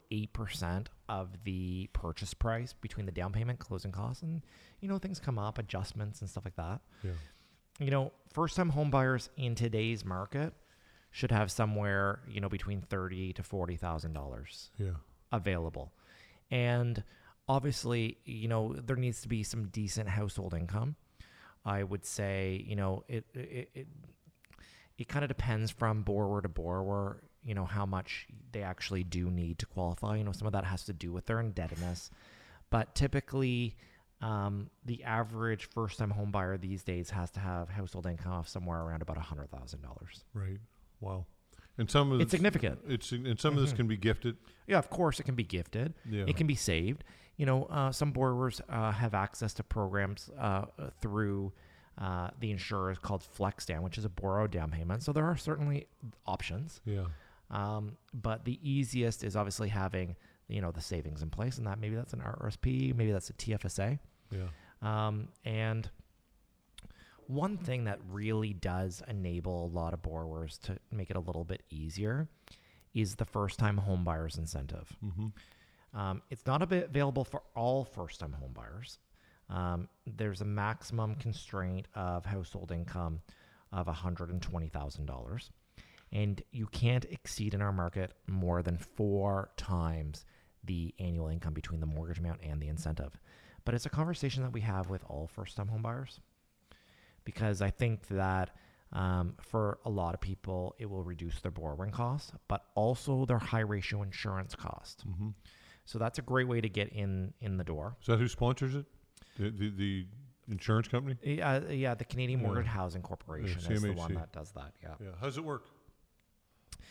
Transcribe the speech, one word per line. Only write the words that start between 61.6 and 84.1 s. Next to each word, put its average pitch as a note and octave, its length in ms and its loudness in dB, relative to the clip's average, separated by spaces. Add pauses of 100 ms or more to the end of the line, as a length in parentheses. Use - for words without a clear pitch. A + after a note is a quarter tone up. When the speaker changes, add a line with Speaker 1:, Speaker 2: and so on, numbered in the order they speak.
Speaker 1:
that G2 120 -2
maybe A2 160 -2
that's A#2 180 -4
an A#2+ 80 -4
R - 200 -4
R - 60 -2
S G#2+ 80 -2
P, C3 360 2
maybe A2+ 200 4
that's F#2+ 180 0
a - 40 -10
T - 200 -2
F - 120 0
S F#2 140 -2
A. A#2+ 200 2 (320)
Speaker 2:
Yeah. F#2 160 -2 (340)
Speaker 1:
Um, G#2+ 480 0 (160)
and A2 440 0 (1400)
one F3 300 0
thing B2+ 280 -2
that G2+ 140 0 (100)
really G#2+ 440 0
does F#2 540 -2
enable F2 580 -2
a - 20 -2
lot E2+ 260 -2
of E2 80 -6
borrowers D#2+ 600 -4
to F#2 140 -4 (140)
make G#2 180 -4
it F#2+ 60 -2
a F#2 60 0
little E2 240 -2
bit F2 240 -6
easier G2 580 -2 (680)
is G#2 220 2
the A2 100 0
first-time G2+ 520 2
home F#2+ 260 4
buyer's D#2+ 340 0
incentive. D#2 580 -6 (100)
Speaker 2:
Mm-hmm. G2+ 220 -2 (720)
Speaker 1:
Um, G2 320 -2
it's - 160 -10
not C3+ 160 4
a F#3 60 4
bit F3+ 180 2
available C3+ 380 2
for - 200 -4 (120)
all B2 300 4
first-time E2 480 -6
home C2+ 200 -8
buyers. D#2+ 460 -12 (500)
Um, F2+ 380 0 (180)
there's G#2 360 -2
a G#2 40 0
maximum G#2+ 720 0
constraint F#2+ 800 -2
of F2 300 -2
household F#2 480 -4
income E2 480 -2 (500)
of F2+ 160 0
a E2+ 60 0
hundred E2+ 380 -2